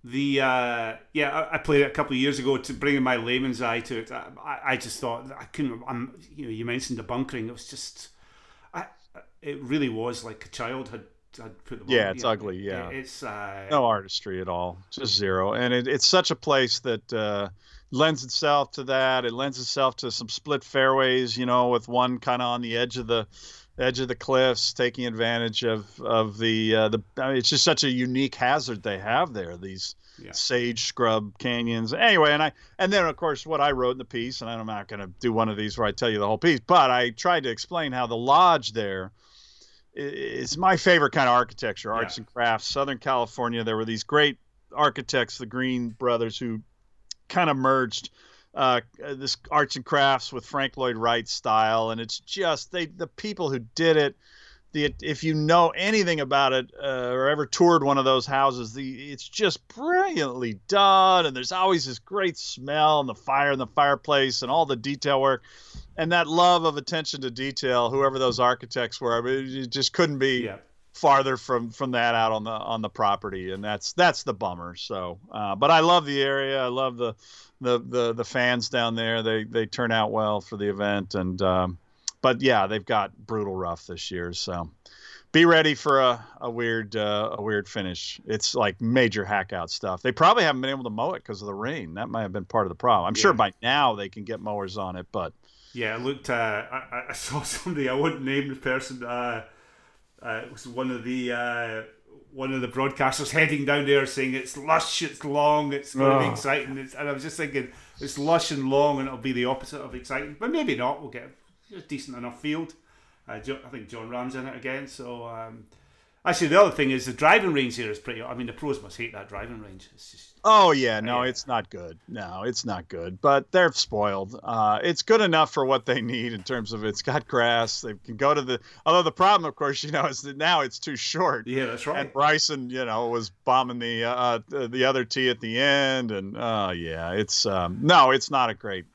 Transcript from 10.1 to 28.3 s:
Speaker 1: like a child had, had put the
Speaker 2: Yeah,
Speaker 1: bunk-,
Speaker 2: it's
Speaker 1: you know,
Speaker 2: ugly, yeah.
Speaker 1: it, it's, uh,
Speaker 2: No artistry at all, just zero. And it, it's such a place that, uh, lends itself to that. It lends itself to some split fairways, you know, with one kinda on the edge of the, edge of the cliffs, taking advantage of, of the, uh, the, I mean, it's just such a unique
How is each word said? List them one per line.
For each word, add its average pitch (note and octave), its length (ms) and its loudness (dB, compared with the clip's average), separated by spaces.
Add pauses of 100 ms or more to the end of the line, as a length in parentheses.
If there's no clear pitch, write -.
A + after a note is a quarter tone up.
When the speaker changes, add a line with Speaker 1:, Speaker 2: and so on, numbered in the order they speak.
Speaker 1:
like A2 200 -14
a - 60 -20
child B2 380 -8
had, G#2+ 160 -14 (360)
had A2 240 -20
put - 220 -14
the C3 40 -6
Speaker 2:
Yeah, A2 180 4
Speaker 1:
bunk-, F#2 80 -4
Speaker 2:
it's - 60 -10
Speaker 1:
you B2+ 40 -2
know, A2+ 60 2
Speaker 2:
ugly, G2 260 -4
yeah. F#2 320 -8
Speaker 1:
it, C3+ 60 -10
it's, C3+ 260 -14
uh, G2+ 480 -10
Speaker 2:
No C#3 160 4
artistry G2 560 -2
at F2+ 60 -6
all, F2 280 -4 (140)
just A#2+ 240 -4
zero. G2 400 0
And B2 180 0
it, B2 160 0
it's C#3 180 0
such F#3 240 4
a D#3+ 60 0
place C3+ 440 2
that, A2+ 340 -6
uh, G#2 340 -2 (420)
lends C#3+ 340 2
itself C#3+ 480 0
to C#3 100 -10
that. C3 420 0
It A#2 80 -2
lends B2+ 280 -6
itself C3 380 0
to B2 120 -6
some A2 180 -8
split C#3+ 360 -4
fairways, C3 760 2
you B2+ 80 -2
know, B2 220 4
with A#2+ 180 0
one B2 320 0
kinda B2 260 -2
on A#2+ 160 -2
the A2+ 160 -4
edge B2 200 -2
of A#2+ 100 -8
the, A2+ 220 0 (500)
edge B2+ 220 0
of B2+ 80 -4
the B2 80 -4
cliffs, C3 560 2
taking B2 340 -2
advantage A#2 560 -2
of, A2 380 -4
of A2 360 0
the, A2 380 2
uh, A2 140 4
the, G#2+ 140 -2 (140)
I C3 120 -2
mean, C3+ 80 0
it's A#2+ 140 2
just C#3 120 2
such D#3 220 2
a C3+ 60 0
unique B2+ 440 -2